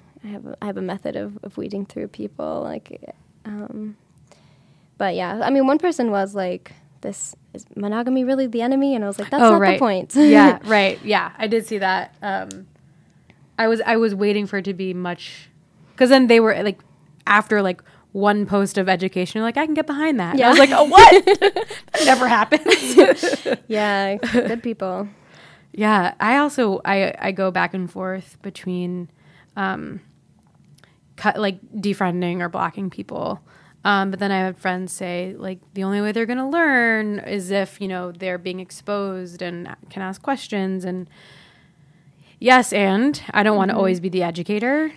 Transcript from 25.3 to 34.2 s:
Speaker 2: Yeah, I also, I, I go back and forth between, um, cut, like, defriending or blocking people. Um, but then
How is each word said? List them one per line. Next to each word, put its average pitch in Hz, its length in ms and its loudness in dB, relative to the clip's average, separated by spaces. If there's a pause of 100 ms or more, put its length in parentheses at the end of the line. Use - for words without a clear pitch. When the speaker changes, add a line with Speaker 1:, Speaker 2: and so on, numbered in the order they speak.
Speaker 2:
Yeah, 208 480 0
I 233 180 2
also, 269 460 0
I, 196 360 -2
I 196 120 -4
go 190 200 -4
back 175 240 -4
and 185 160 -8
forth 185 500 -12
between, 180 680 -8 (460)
um, 190 440 -8 (1200)
cut, - 220 -2
like, 196 200 -4 (160)
defriending 180 640 -4
or 175 80 -6
blocking 180 400 -6
people. - 500 -10 (460)
Um, 196 260 0
but 190 80 -10
then 196 120 -2